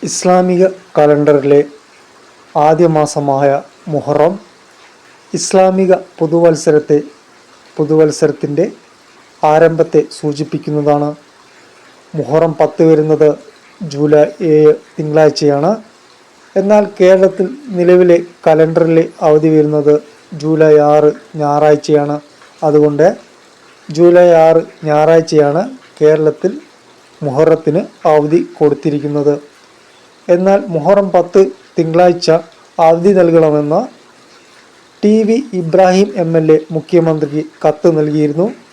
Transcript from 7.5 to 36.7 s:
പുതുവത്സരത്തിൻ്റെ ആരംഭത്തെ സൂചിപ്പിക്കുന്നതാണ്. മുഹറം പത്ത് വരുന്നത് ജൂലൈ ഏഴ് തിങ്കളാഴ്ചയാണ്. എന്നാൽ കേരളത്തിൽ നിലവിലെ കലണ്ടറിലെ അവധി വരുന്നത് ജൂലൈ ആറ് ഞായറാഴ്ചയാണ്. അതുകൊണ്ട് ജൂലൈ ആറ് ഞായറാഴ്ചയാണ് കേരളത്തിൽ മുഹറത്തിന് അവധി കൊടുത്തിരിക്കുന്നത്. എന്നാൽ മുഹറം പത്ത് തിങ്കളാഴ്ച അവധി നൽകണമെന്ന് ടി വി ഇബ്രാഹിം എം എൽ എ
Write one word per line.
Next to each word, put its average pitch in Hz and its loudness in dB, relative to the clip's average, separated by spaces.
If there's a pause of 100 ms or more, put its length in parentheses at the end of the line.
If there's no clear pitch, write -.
പുതുവത്സരത്തിൻ്റെ 151 -2 (760)
ആരംഭത്തെ 160 2 (160)
സൂചിപ്പിക്കുന്നതാണ്. 147 -4 (1040)
മുഹറം 156 -2
പത്ത് 156 0
വരുന്നത് 151 2 (640)
ജൂലൈ 151 2 (260)
ഏഴ് 151 4 (240)
തിങ്കളാഴ്ചയാണ്. 151 0 (840)
എന്നാൽ 202 2 (160)
കേരളത്തിൽ 190 2 (300)
നിലവിലെ 180 4 (280)
കലണ്ടറിലെ 160 2 (220)
അവധി 156 2
വരുന്നത് 151 0 (480)
ജൂലൈ 156 2 (180)
ആറ് 151 2 (300)
ഞായറാഴ്ചയാണ്. 147 0 (480)
അതുകൊണ്ട് 147 2 (840)
ജൂലൈ 175 4 (160)
ആറ് 165 2 (260)
ഞായറാഴ്ചയാണ് 156 0 (360)
കേരളത്തിൽ 156 0 (720)
മുഹറത്തിന് 156 0 (320)
അവധി 151 0 (180)
കൊടുത്തിരിക്കുന്നത്. 147 -2 (920)
എന്നാൽ 185 2 (140)
മുഹറം 190 0
പത്ത് 175 2 (360)
തിങ്കളാഴ്ച 175 0 (580)
അവധി 170 2
നൽകണമെന്ന് 160 0 (1200)
ടി 214 2 (120)
വി 226 0 (240)
ഇബ്രാഹിം 185 0 (140)
എം 165 -4
എൽ 160 -2
എ - 2 (180)